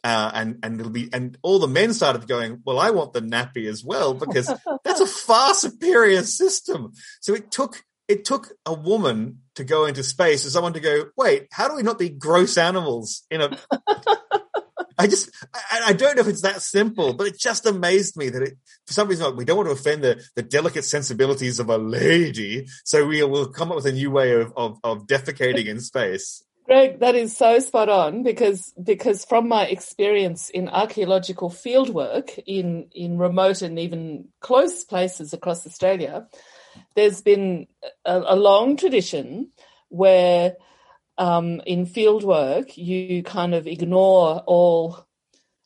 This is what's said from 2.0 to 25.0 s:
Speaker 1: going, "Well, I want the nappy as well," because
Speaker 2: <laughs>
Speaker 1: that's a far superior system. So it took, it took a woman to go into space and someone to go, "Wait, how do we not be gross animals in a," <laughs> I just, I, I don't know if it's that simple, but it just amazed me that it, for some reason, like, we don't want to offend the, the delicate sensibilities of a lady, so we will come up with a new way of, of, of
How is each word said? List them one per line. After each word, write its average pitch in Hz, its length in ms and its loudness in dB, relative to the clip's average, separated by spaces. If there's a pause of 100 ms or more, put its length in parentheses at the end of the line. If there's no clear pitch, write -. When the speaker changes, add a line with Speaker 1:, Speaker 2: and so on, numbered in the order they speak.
Speaker 1:
going, 120 380 -4
"Well, 131 140 -2
I 196 120 2
want 165 220 -2
the 120 80 -4
nappy 117 480 -4
as 107 140 -10
well," 139 300 -2
because 131 380 -2 (160)
Speaker 2:
<laughs> 285 160 -8
Speaker 1:
that's 370 180 0
a 302 60 2
far 240 460 4
superior 233 720 4
system. 330 680 -2 (300)
So 196 120 -2
it 220 160 -8
took, - 320 -6 (280)
it 208 160 0
took - 260 -4 (140)
a 165 80 -6
woman 151 680 -2 (160)
to 131 80 -12
go 156 220 2
into 139 180 -4
space 147 400 2
and 139 80 -8
someone 170 220 0
to 160 60 -8
go, 147 260 0 (120)
"Wait, 147 340 2
how 226 160 -2
do 302 80 -4
we 277 60 -6
not 226 160 -2
be 175 120 -2
gross 156 480 2
animals 165 720 -2
in 160 100 -2
a," 143 160 -2 (140)
<laughs> - 1300 -4
I 185 100 4
just, - 220 0 (240)
I, 226 340 -6
I 202 60 6
don't 269 220 4
know 247 60 4
if 214 60 2
it's 165 160 -4
that 190 180 0
simple, 202 520 0
but 185 140 -4
it 190 120 -10
just 226 260 -4
amazed 190 500 0
me 139 140 -4
that 127 140 -4
it, 135 100 -6 (340)
for - 60 -12
some 208 140 0
reason, 170 180 -2
like, 135 100 -2
we 123 100 -8
don't 170 120 2
want 202 100 0
to 147 60 -2
offend 147 300 -2
the, 120 200 0 (120)
the 120 80 -6
delicate 147 400 -2
sensibilities 131 760 -2
of 117 100 -4
a 113 80 2
lady, 123 920 0 (180)
so 151 220 4
we 151 160 0
will 139 240 0
come 165 240 -6
up 170 40 -4
with 139 120 -4
a 139 40 0
new 135 200 -4
way 135 220 4
of, 117 220 0
of, 113 280 -6
of 107 240 -6